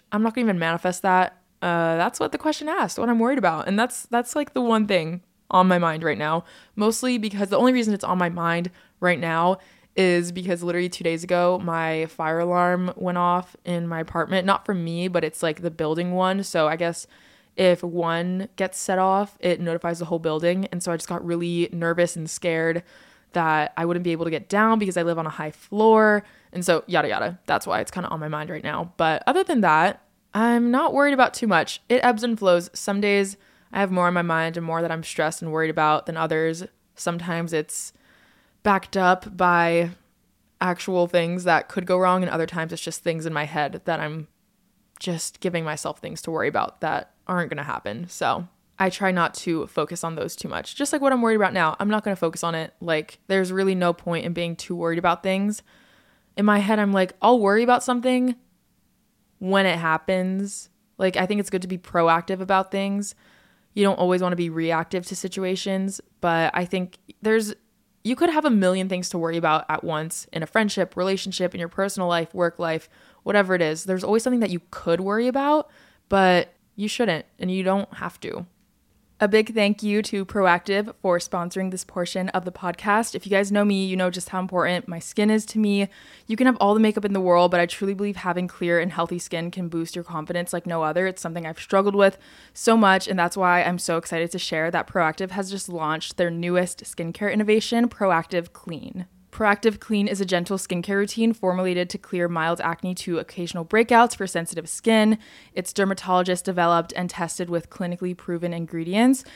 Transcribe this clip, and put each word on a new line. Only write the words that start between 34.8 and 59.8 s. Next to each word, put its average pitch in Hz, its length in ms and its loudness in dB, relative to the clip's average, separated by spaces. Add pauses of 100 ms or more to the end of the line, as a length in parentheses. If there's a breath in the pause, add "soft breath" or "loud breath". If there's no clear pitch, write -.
that 165 120 -2
I'm 165 100 -6
stressed 160 400 -4
and 160 100 -6
worried 160 180 0
about 156 360 2
than 165 100 -6
others. 160 480 -2 (300)
Sometimes 170 580 -6
it's - 400 -4 (720 soft breath)
backed 196 340 0
up 185 400 2
by 170 540 4 (720)
actual 180 480 0
things 175 360 0
that 170 240 2
could - 160 -4
go 180 140 2
wrong, 185 240 2
and 180 80 -2
other 160 160 -2
times 165 260 -6
it's 165 100 -10
just - 200 -10
things 165 240 -4
in 160 60 -6
my 151 120 -2
head 151 400 -4
that 160 160 -2
I'm 156 280 -8 (720)
just - 420 -8
giving 175 240 -4
myself 151 340 -8
things 156 240 -12
to - 80 -10
worry 151 180 -2
about - 320 -4
that - 340 -6 (120)
aren't 175 220 -2
gonna 143 140 -8
happen. 147 460 -8
So 170 400 -4 (300)
I 190 120 2
try 190 220 -2
not 170 220 0
to 165 340 -4
focus 165 360 -6
on 165 100 -6
those 160 220 -6
too - 120 -10
much. - 260 -10
Just, 285 180 -4
like, 302 80 0
what 269 120 2
I'm 247 100 2
worried 226 140 4
about 190 160 2
now, 160 260 0
I'm 208 100 -2
not 214 140 0
gonna 196 140 -2
focus 165 260 -2
on 170 120 -2
it. 160 260 -6
Like, 160 380 -2 (100)
there's 190 240 2
really 190 220 2
no 175 180 2
point 170 340 -4
in 175 60 -4
being 170 240 -4
too - 180 -8
worried 170 240 -2
about 175 240 0
things. 196 400 -2 (720 soft breath)
In 208 80 2
my 208 140 6
head, 208 200 2
I'm 202 140 2
like, 185 200 2 (100)
"I'll 240 160 6
worry 202 240 4
about 247 200 4
something 254 520 0 (1040)
when 190 260 2
it 180 140 2
happens." 185 920 -2 (300)